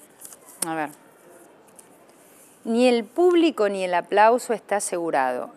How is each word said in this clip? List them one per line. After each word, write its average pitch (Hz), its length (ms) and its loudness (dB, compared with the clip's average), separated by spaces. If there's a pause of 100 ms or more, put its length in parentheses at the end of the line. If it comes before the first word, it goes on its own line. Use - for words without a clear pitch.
(640)
A 160 80 -6
ver. 156 160 -6 (1700)
"Ni 233 240 0
el 233 160 2
público 330 640 2
ni 196 140 -4
el 180 100 -4
aplauso 220 600 2
está 220 240 -4
asegurado, 151 800 -4